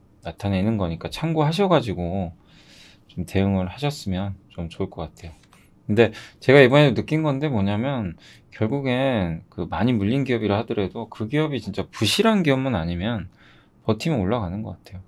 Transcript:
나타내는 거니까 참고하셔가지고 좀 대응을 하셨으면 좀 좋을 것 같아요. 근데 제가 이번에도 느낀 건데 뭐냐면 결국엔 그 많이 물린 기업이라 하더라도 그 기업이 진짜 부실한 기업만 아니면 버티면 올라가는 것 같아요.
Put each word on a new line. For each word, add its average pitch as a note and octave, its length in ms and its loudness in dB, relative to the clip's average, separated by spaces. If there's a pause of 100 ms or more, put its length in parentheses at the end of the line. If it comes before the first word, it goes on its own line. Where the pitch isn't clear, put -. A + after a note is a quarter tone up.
(220)
나타내는 G2+ 560 -2
거니까 E2 320 -6
참고하셔가지고 C#3+ 1200 -2 (760)
좀 F2 200 -10
대응을 F#2+ 420 0
하셨으면 G2 680 -6 (140)
좀 E2 200 -10
좋을 F#2+ 220 -8
것 - 120 -12
같아요. - 300 -14 (540)
근데 G#2+ 260 4 (280)
제가 C#3 200 8
이번에도 C3+ 340 8
느낀 C3+ 280 0
건데 D3 260 0
뭐냐면 G#2+ 680 -2 (340)
결국엔 B2 1000 -2
그 F2 220 -8
많이 G2 220 0
물린 A#2 320 0
기업이라 G#2+ 360 0
하더라도 A#2 480 -4
그 G#2+ 200 -8
기업이 D3 320 -2
진짜 F#2+ 300 -6
부실한 G#3 520 2
기업만 C3+ 320 0
아니면 F2 540 -4 (560)
버티면 B2 340 -2
올라가는 G2+ 440 -2
것 A2 80 -10
같아요. F#2 380 -16